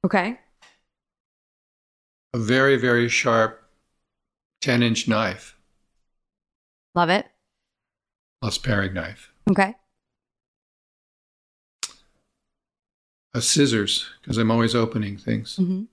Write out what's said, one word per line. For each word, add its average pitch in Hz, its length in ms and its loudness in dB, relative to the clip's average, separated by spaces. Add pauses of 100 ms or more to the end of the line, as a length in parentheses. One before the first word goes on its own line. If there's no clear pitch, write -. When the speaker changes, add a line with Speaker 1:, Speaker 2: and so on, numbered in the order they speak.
Speaker 1:
Okay. 196 340 0 (2000)
Speaker 2:
A 123 40 -4
very, 131 380 4
very 120 320 2
sharp 113 560 0 (960)
ten-inch 120 480 0
knife. 107 480 -2 (1400)
Speaker 1:
Love 175 140 2
it. 202 180 0 (1120)
Speaker 2:
Plus 101 160 -6
paring 98 360 -2
knife. - 380 -12 (180)
Speaker 1:
Okay. 196 260 2 (3500)
Speaker 2:
A 120 80 -4
scissors, 113 640 0 (180)
'cause 110 140 -4
I'm 110 120 2
always 113 240 2
opening 110 440 -2
things. 113 400 -6
Speaker 1:
Mm-hmm. 185 360 -2